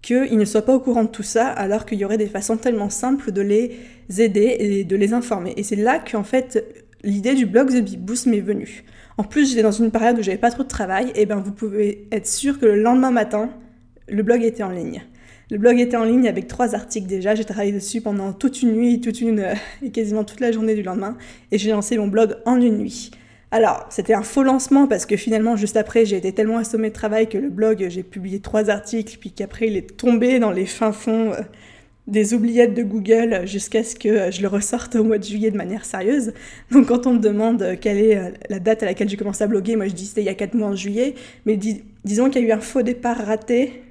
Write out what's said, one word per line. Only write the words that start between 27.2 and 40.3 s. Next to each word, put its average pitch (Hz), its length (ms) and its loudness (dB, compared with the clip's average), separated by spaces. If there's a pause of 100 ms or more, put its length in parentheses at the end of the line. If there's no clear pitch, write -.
que 214 80 -4
le 277 120 -2
blog, 208 380 0
j'ai 175 140 -8
publié 190 380 -10
trois 214 320 0
articles, 208 480 -4
puis - 100 -16
qu'après, 208 380 -6
il 214 100 -2
est - 180 -10
tombé 247 440 2
dans 220 100 2
les 185 160 -2
fins 214 260 -2
fonds, 220 420 -2
euh, - 80 -6 (640)
des 208 260 2
oubliettes 233 400 4
de 233 80 -2
Google 214 640 2
jusqu'à 202 380 -2
ce 233 120 -8
que, - 140 -2
euh, 196 220 2
je 185 100 -6
le 202 60 0
ressorte 202 480 -4
au 220 80 4
mois 220 160 2
de 196 40 -8
juillet 208 280 -2
de 202 60 -2
manière 190 280 -6
sérieuse. 220 480 -2 (380)
Donc, 254 160 6
quand 240 180 0
on 254 80 2
me 240 60 4
demande, 214 420 2
euh, 185 180 -2
quelle 208 180 -2
est, 214 200 4
euh, 185 140 -6 (180)
la 202 80 -4
date 220 240 0
à 220 60 0
laquelle 190 200 -2
j'ai 196 100 -4
commencé 202 260 -4
à 208 40 0
bloguer, 208 280 0
moi, 202 120 0
je 196 60 -4
dis, 180 140 -10
c'était 214 140 -4
il 202 40 0
y 202 40 0
a 196 40 -4